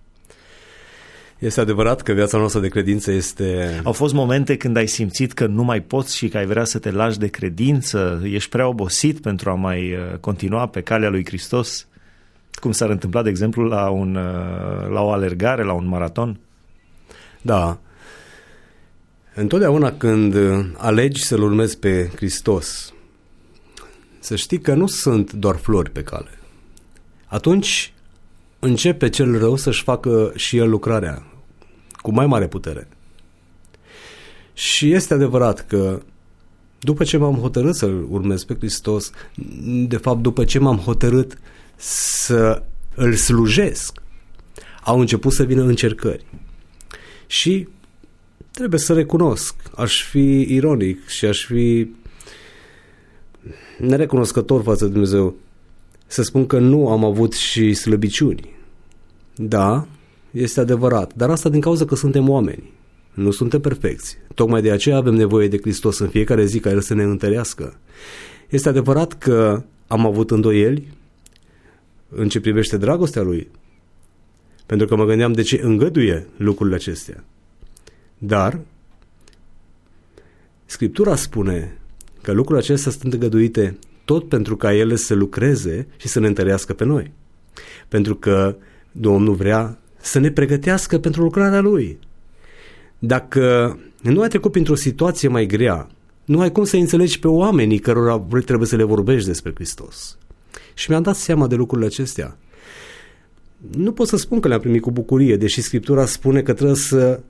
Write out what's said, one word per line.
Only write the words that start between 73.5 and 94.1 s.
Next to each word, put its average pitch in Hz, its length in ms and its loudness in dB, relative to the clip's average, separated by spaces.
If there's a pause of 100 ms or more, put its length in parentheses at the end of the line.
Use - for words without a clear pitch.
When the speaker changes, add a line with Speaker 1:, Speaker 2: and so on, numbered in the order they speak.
Speaker 1:
pentru 107 200 2
că 110 100 2
mă 107 80 4
gândeam 110 280 2
de 113 100 4
ce 123 200 0
îngăduie 113 640 2 (100)
lucrurile 101 400 0
acestea. - 480 -10 (920)
Dar 104 420 0 (2000)
Scriptura 190 520 0
spune 90 640 -4 (440)
că 104 100 -4
lucrurile 131 320 2
acestea 139 280 0
sunt 123 200 -6
îngăduite 113 640 0 (260)
tot 165 240 0
pentru 107 280 0
ca 104 180 2
Ele 110 220 2
să 110 180 -2
lucreze 101 720 0 (100)
și - 120 -12
să 120 120 0
ne 110 60 2
întărească 98 460 0
pe 104 120 -4
noi. 147 280 -2 (760)
Pentru 104 260 0
că 98 420 2 (360)
Domnul 104 420 2
vrea 110 440 0 (220)
să - 180 -2
ne 143 120 4
pregătească 151 680 0
pentru 160 240 -2
lucrarea 196 380 2
Lui. 196 380 0 (1000)
Dacă 123 800 2 (240)
nu 135 180 4